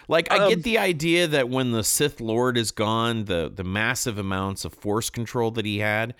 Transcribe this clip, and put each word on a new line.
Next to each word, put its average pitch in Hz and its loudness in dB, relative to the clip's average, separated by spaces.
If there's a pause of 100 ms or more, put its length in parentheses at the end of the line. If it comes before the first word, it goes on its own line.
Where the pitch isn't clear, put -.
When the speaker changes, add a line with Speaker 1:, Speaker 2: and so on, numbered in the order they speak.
Speaker 1:
Like, 160 2
I 196 6
Speaker 2:
Um, 196 6
Speaker 1:
get 165 2
the 220 2
idea 175 2
that 139 2
when 127 0
the 113 0
Sith - 0
Lord 117 0
is 110 0
gone, 113 0
the, 85 -2
the 92 -8
massive 110 -2
amounts 95 -4
of 85 -10
force 104 -4
control 117 -4
that 113 -4
he 104 -2
had 107 -2